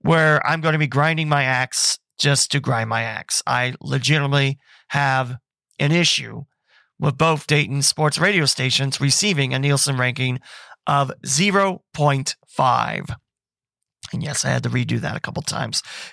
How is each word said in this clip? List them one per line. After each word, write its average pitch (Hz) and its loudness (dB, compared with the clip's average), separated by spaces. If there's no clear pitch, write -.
where 156 4
I'm 160 0
gonna 156 2
be 151 2
grinding 151 2
my 143 2
axe 127 0
just - 2
to 143 0
grind 117 -2
my 117 0
axe. - -6
I 123 0
legitimately 139 0
have 131 0
an 143 2
issue 139 0
with 143 0
both 160 2
Dayton 147 0
sports 151 0
radio 175 2
stations 131 0
receiving 139 2
a 131 0
Nielsen 139 2
ranking 127 -2
of 143 2
zero 196 0
point 143 0
five. 120 0
And 120 -6
yes, - -4
I 135 -2
had 123 0
to 120 -2
redo 117 -2
that - -6
a - -8
couple - -8
times - -6